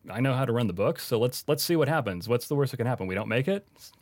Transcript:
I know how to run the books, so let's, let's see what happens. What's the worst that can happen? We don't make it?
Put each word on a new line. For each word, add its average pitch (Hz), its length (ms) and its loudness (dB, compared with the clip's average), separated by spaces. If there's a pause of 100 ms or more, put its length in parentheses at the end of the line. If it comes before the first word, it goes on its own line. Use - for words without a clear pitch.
(100)
I 104 100 -4
know 131 140 2
how 135 100 0
to 117 80 0
run 117 160 2
the 87 40 -2
books, 107 320 -2
so 120 140 0
let's, 123 300 0
let's 147 140 2
see 170 140 2
what 151 120 4
happens. 104 400 -2
What's 120 200 0
the 151 60 -2
worst 139 160 2
that - 80 -8
can 117 80 0
happen? 120 220 -2
We 92 60 -2
don't 104 140 -2
make 123 200 0
it? 202 180 -2 (360)